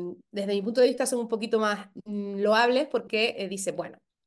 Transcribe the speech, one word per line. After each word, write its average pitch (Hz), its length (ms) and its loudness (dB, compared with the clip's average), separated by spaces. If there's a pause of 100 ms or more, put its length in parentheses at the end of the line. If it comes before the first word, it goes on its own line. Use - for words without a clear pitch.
(320)
desde 202 220 -2
mi 202 80 0
punto 233 180 0
de 247 80 8
vista, 254 180 0
son 247 140 0
un 233 80 -6
poquito 220 320 0
más, 208 280 0 (160)
mm, 202 360 -6
loables 240 480 4
porque, 220 500 0
eh, 196 100 -6
dice, 190 240 -4
bueno, 175 260 -10 (280)